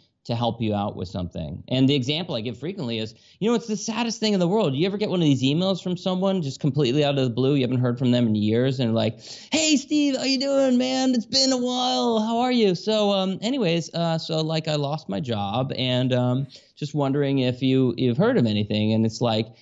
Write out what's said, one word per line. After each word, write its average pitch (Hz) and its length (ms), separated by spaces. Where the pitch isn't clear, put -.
to 120 100
help 117 260
you 107 140
out 101 200
with 90 120
something. 87 640
And 131 200
the 143 60
example 151 400
I 113 60
give 117 140
frequently 135 440
is, 110 160
you 208 100
know, 240 60
it's 220 100
the 208 120
saddest 226 420
thing 214 140
in 196 60
the 170 100
world. 180 260
You 151 100
ever 196 120
get 196 120
one 180 120
of 165 40
these 139 160
emails 175 400
from 180 160
someone 185 460
just 135 160
completely 143 440
out 143 140
of 135 60
the 123 100
blue? 131 220
You 139 60
haven't 127 180
heard 123 180
from 127 140
them 123 160
in 107 80
years, 117 440
and 117 140
like, 110 280
"Hey, 311 240
Steve, 285 420
how - 60
you 269 140
doing, 269 400
man? 262 380
It's 240 100
been 262 260
a 254 60
while. 247 640
How 226 200
are 254 120
you?" 214 240
So, 208 360
um, 190 300
anyways, 190 540
uh, 165 240
so, 160 220
like, 156 260
I 151 80
lost 147 340
my 196 120
job, 117 540
and, 127 380
um, 123 340
just - 180
wondering 139 460
if 127 240
you, 131 340
you've 127 200
heard 226 200
of 139 80
anything. 107 480
And 110 140
it's 110 140
like, 110 260